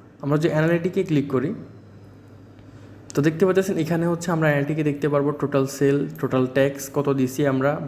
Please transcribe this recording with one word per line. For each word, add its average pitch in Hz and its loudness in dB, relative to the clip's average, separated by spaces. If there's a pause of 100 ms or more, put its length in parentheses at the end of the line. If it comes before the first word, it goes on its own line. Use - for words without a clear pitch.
(220)
আমরা 147 2
যে 160 2
অ্যানালিটিকে 170 2
ক্লিক 151 0
করি, 135 -2 (1600)
তো 143 2
দেখতে 160 2
পাচ্ছেন 185 0
এখানে 165 0
হচ্ছে 170 -2
আমরা 160 2
অ্যানালিটিকে 147 0
দেখতে 147 -2
পারবো 143 0
টোটাল 143 0
সেল, 139 2 (140)
টোটাল 127 2
ট্যাক্স 139 0
কত 143 0
দিছি 135 0
আমরা, 139 0